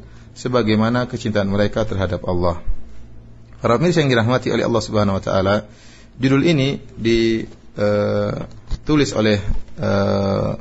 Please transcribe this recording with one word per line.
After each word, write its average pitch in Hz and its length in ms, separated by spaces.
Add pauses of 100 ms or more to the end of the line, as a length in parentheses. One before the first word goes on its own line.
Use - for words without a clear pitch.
(320)
sebagaimana 120 800
kecintaan 104 400
mereka 104 320
terhadap 95 400
Allah. 90 400 (960)
Para 117 160
pemirsa 165 240
yang 143 80
dirahmati 123 400
oleh 113 160
Allah 117 160
Subhanahu 104 400
wa 95 80
taala, 98 400 (480)
judul 135 320
ini 139 320 (160)
di, 113 480 (320)
eh, 104 580 (540)
tulis 147 240
oleh, 107 320 (320)
eh, 101 840